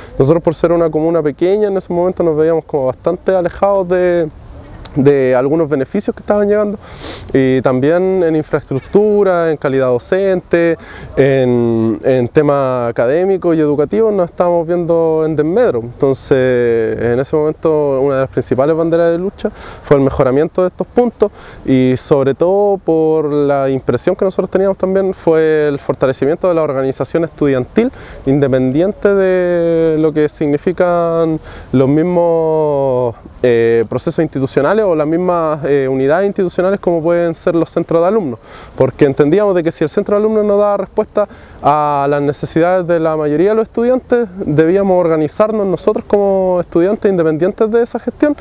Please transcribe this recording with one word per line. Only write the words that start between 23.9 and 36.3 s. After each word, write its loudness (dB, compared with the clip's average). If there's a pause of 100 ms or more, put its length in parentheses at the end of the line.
que -4
nosotros -2
teníamos 0
también 0
fue 2
el -2
fortalecimiento -2
de 2
la 0
organización -2
estudiantil, -2 (340)
independiente 0
de 0
lo 0
que 0
significan 0 (340)
los 4
mismos, 0 (280)
eh, 2
procesos -4
institucionales 0
o 0
las -2
mismas, -2
eh, 0
unidades 0
institucionales -2